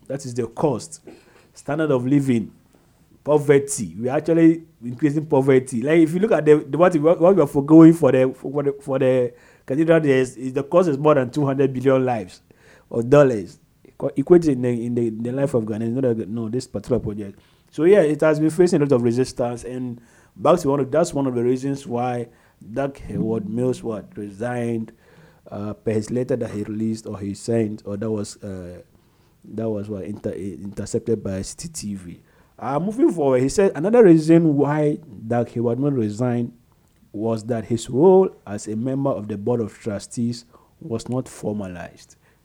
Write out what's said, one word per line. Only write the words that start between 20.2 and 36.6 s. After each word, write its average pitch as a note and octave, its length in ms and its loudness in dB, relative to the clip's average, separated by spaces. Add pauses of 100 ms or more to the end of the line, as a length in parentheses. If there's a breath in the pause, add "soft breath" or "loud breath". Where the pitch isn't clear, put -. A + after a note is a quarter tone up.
back D3+ 240 2
to C#3 100 -2
one C#3+ 100 0
of, B2+ 100 -4
that's E3 240 0
one C#3 140 -2
of B2 80 -4
the A#2 80 0
reasons C3+ 420 -2
why A#2+ 440 -6 (420 soft breath)
Doug C3+ 260 -6
Hayward A2 520 -6
Mills, A#2+ 340 -4
what, G#2 340 -10
resigned, A2+ 760 -6 (580 soft breath)
uh, G#2 220 -10
per - 180 -6
his G#2+ 180 -4
letter B2+ 260 -4
that A2+ 160 -8
he G#2 120 -8
released A2 420 -6
or G#2 140 -12
he G2 140 -8
sent, A2 520 -4
or G2+ 120 -8
that A2 120 -8
was, G#2 340 -8
uh, F2+ 380 -14 (600 soft breath)
that A2 260 -8
was, G#2 200 -6
what, G2 140 -8
inter-, G#2 280 -8
intercepted G2+ 920 -6
by G2 180 -6
City - 260 -14
T G#2 280 -10
V. F2 260 -16 (360 soft breath)
Uh, B2+ 220 -4
moving A3 320 0
forward, C3+ 300 2
he C3+ 80 0
said G3 260 2
another A3+ 280 4
reason E3 540 6
why D3 400 0 (300)
Doug A#2+ 220 -2
Hayward A#2 300 -2
Mills C#3+ 140 0
resigned A#2+ 600 -2 (580)